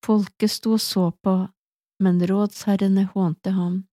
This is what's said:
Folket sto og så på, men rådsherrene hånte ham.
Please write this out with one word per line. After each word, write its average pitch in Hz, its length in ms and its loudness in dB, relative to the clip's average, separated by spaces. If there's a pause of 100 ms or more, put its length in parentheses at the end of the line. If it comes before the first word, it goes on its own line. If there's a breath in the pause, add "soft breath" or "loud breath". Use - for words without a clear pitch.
Folket 214 460 0
sto - 240 -2
og 214 80 0
så 180 280 0 (140)
på, 190 100 2 (680)
men 180 240 2
rådsherrene 196 880 0
hånte 190 400 -2
ham. 185 380 -2